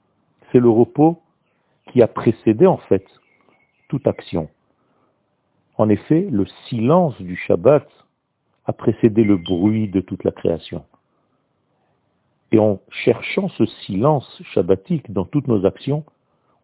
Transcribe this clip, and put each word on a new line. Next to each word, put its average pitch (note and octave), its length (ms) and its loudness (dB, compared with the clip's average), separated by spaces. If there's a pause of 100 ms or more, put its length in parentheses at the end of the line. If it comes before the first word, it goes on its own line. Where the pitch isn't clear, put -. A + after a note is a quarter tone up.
(520)
C'est B2+ 80 6
le B2 100 4
repos C#3+ 520 2 (720)
qui A#2 100 6
a A2 60 6
précédé A2+ 580 0
en F3+ 120 4
fait - 280 -2 (800)
toute - 200 -4
action. - 420 -6 (1300)
En G#2+ 80 2
effet, D3+ 420 0
le G2 160 -2 (220)
silence C3 540 0
du F2+ 160 -10
Shabbat C3+ 500 0 (800)
a A2 80 -6
précédé A2+ 500 0
le G2+ 140 2
bruit F#2+ 500 -2
de F#2+ 140 -4
toute - 240 -8
la F2 80 -2
création. E2+ 500 -6 (1700)
Et A2 80 4
en G#2+ 300 2
cherchant - 580 -4
ce - 180 -4
silence B2+ 760 -4 (120)
shabbatique G2 600 -2
dans F#2+ 100 -2
toutes C3+ 240 -4
nos G#2 180 0
actions, C#3+ 380 -4 (600)